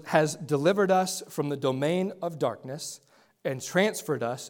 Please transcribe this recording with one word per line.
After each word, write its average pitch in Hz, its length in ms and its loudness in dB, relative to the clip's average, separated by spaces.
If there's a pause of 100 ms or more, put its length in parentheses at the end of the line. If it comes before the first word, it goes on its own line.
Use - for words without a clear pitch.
has 156 300 4
delivered 170 520 2
us 185 400 2
from 147 200 -2
the 143 80 -2
domain 147 600 0
of 170 200 -6
darkness 131 600 -4 (440)
and 131 180 -4
transferred 170 640 0
us 120 260 -6